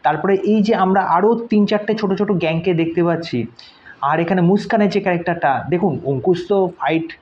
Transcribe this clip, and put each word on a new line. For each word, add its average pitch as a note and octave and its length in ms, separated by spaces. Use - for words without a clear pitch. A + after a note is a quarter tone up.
তারপরে D#3 320
এই G#3 280
যে G#3+ 120
আমরা F#3+ 260
আরও F#3+ 340
তিন A3 300
চারটে G#3 300
ছোট G#3 180
ছোট G3+ 180
গ্যাংকে E3 420
দেখতে E3 300
পাচ্ছি। E3 420
আর D3+ 180
এখানে F3 220
মুস্কানের G3 480
যে G3 100
ক্যারেক্টারটা, E3+ 720
দেখুন, E3 360
অঙ্কুশ C#3 420
তো F#3+ 320
ফাইট D#3+ 420